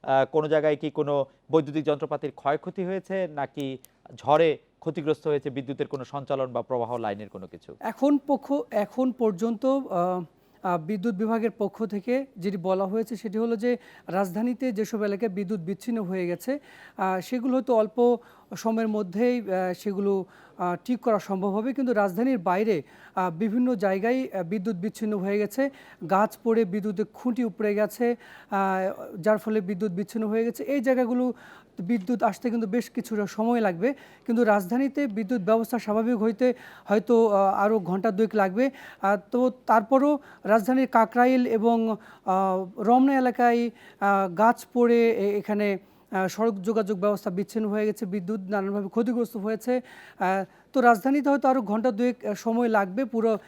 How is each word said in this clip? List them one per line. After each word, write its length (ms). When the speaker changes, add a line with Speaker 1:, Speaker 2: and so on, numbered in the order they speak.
Speaker 1:
আহ, 220
কোনো 220
জায়গায় 280
কি 140
কোনো 360
বৈদ্যুতিক 340
যন্ত্রপাতির 500
ক্ষয়ক্ষতি 500
হয়েছে, 420
নাকি 500
ঝড়ে 420
ক্ষতিগ্রস্ত 480
হয়েছে 220
বিদ্যুতের 380
কোনো 160
সঞ্চালন 500
বা 80
প্রবাহ 360
লাইনের 320
কোনো 180
কিছু? 320
Speaker 2:
এখন 480
পক্ষ-, 440
এখন 400
পর্যন্ত, 540
আহ, 580
আহ, 140
বিদ্যুৎ 380
বিভাগের 360
পক্ষ 340
থেকে 400
যেটি 200
বলা 280
হয়েছে 300
সেটি 220
হলো 180
যে, 220
রাজধানীতে 640
যেসব 320
এলাকায় 280
বিদ্যুৎ 280
বিচ্ছিন্ন 440
হয়ে 240
গেছে, 320
আহ, 240
সেগুলো 320
হয়তো 220
অল্প 420
সময়ের 320
মধ্যেই, 540
আহ, 320
সেগুলো, 520
আহ, 180
ঠিক 140
করা 200
সম্ভব 300
হবে। 240
কিন্তু 200
রাজধানীর 440
বাইরে, 460
আহ, 140
বিভিন্ন 460
জায়গায়, 580
আহ, 100
বিদ্যুৎ 320
বিচ্ছিন্ন 420
হয়ে 200
গেছে, 320
গাছ 340
পড়ে 220
বিদ্যুতের 480
খুঁটি 300
উপড়ে 320
গেছে, 400
আহ, 680
যার 160
ফলে 240
বিদ্যুৎ 300
বিচ্ছিন্ন 360
হয়ে 180
গেছে। 180
এই 180
জায়গাগুলো 520
বিদ্যুৎ 440
আসতে 260
কিন্তু 180
বেশ 220
কিছুটা 380
সময় 340
লাগবে, 320
কিন্তু 180
রাজধানীতে 640
বিদ্যুৎ 340
ব্যবস্থা 380
স্বাভাবিক 360
হইতে 380
হয়তো, 420
আহ, 260
আরও 260
ঘন্টা 320
দুয়েক 240
লাগবে। 360
আহ, 160
তো 200
তারপরও 540
রাজধানীর 440
কাকরাইল 600
এবং, 480
আহ, 400
রমনা 400
এলাকায়, 520
আহ, 360
গাছ 380
পড়ে 380
এ-, 260
এখানে, 400
আহ, 160
সড়ক 340
যোগাযোগ 380
ব্যবস্থা 300
বিচ্ছিন্ন 400
হয়ে 160
গেছে, 200
বিদ্যুৎ 340
নানানভাবে 500
ক্ষতিগ্রস্ত 480
হয়েছে। 440
আহ, 260
তো 80
রাজধানীতে 480
হয়তো 180
আরও 140
ঘন্টা 300
দুয়েক, 340
আহ, 80
সময় 360
লাগবে 360
পুরো 320